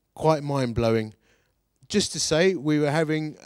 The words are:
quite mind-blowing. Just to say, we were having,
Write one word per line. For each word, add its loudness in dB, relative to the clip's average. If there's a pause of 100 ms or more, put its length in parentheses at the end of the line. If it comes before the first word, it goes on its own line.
(120)
quite 0
mind-blowing. 0 (720)
Just 0
to -6
say, 2
we 0
were 0
having, -2